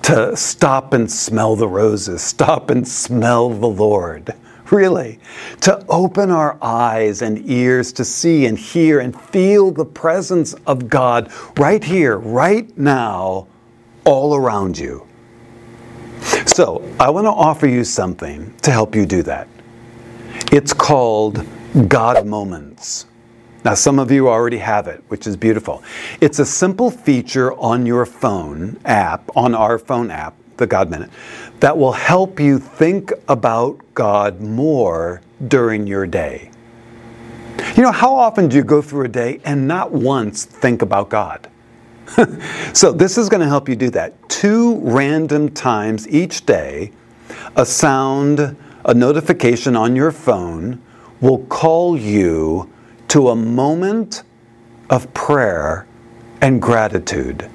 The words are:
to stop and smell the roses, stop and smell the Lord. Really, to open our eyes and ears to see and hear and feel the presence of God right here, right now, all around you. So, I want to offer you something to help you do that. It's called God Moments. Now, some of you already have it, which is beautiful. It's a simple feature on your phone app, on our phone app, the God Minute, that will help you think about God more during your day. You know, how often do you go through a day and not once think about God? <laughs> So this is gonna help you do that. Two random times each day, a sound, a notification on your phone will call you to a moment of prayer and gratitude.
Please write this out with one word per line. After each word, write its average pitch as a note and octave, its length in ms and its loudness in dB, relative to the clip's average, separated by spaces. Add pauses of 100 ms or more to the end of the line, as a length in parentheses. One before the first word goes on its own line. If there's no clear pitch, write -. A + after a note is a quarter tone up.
to D3+ 320 2
stop C3+ 580 0
and A#2 160 0
smell A2 460 -2
the G#2+ 120 0
roses, G2+ 540 0
stop - 480 0
and A#2+ 180 0
smell A#2+ 640 0
the A2+ 180 -2
Lord. F#2+ 640 -2 (360)
Really, F3+ 500 2 (420)
to - 260 2
open F#3 440 0
our D#3 300 0
eyes A2+ 600 0
and G#2+ 280 -4
ears B2+ 440 0
to B2 120 -4
see D#3+ 400 0
and A2 120 -2
hear D#3+ 420 2
and B2 200 -6
feel G3 520 2
the D3 140 -4
presence E3+ 680 -2 (120)
of B2 240 -4
God B2 420 0 (260)
right G3 260 2
here, D3 340 2
right D3 600 -2
now, G2+ 680 -2 (560)
all D3 320 4
around G#2 420 0
you. - 280 -12 (1400)
So, A2 380 2 (160)
I C3+ 100 6
want F#3+ 160 0
to G#3+ 60 2
offer D#3 360 2
you B2 160 2
something E2+ 760 -6
to D3 100 4
help A2 240 0
you G#2 100 2
do F2+ 180 0
that. D2 240 -8 (1040)
It's C#3+ 220 4
called A2 720 2 (420)
God A#2+ 380 4
Moments. G2 800 -10 (600)
Now, A#2+ 100 2
some C#3 220 2
of B2+ 140 0
you C3+ 160 4
already A#2 300 0
have G#2 300 -4
it, - 200 -14
which - 180 -10
is G2+ 120 -6
beautiful. A2 460 -2 (360)
It's D3 200 2
a C3+ 60 4
simple F#3+ 460 0
feature C3 640 0
on A#2+ 320 -2
your A#2+ 200 2
phone F2 800 -6
app, G2 540 -2
on B2 180 2
our A2+ 240 2
phone A#2 320 -4
app, D2+ 240 -12 (220)
the A#2 100 2
God F#2 220 0
Minute, E2 200 -10 (520)
that D3+ 160 4
will C3 160 4
help F#3 460 0
you C#3 200 4
think F#3+ 520 -2 (180)
about A#2+ 500 0 (140)
God G2+ 480 0
more G#2+ 800 -2 (260)
during A2 400 2
your G2 180 -2
day. E2 460 -6 (1200)
You A#3+ 80 8
know, B3 80 4
how B3+ 220 2
often A3 360 4
do B2 80 4
you C3+ 60 4
go D3 180 4
through C#3+ 240 -6
a A#2 40 -6
day A#2+ 360 -4
and C#3+ 200 -2
not F3 260 -4
once B2 540 -2
think - 360 -2
about G2+ 280 0
God? F#2 400 -4 (680)
<laughs> A#3+ 100 6 (460)
So E3 180 4
this F#3 260 2
is G#3+ 120 0
gonna F3+ 180 2
help C#3 220 0
you B2 60 0
do B2 160 -2
that. - 380 -8
Two A3+ 500 2
random D3 680 0
times A2 600 -4
each F3 360 -2
day, D#2 460 -2 (640)
a B2+ 100 4
sound, C#3+ 920 0 (260)
a B2+ 100 2
notification B2 840 2
on A#2 200 2
your D3+ 160 2
phone C#3 680 -4 (400)
will B2+ 240 4
call E3 520 0
you F2+ 720 0 (440)
to C3+ 160 6
a A2+ 60 2
moment D3+ 880 -2 (680)
of B2+ 240 -2
prayer F#2+ 720 -2 (560)
and C3 180 4
gratitude. G#2 960 -2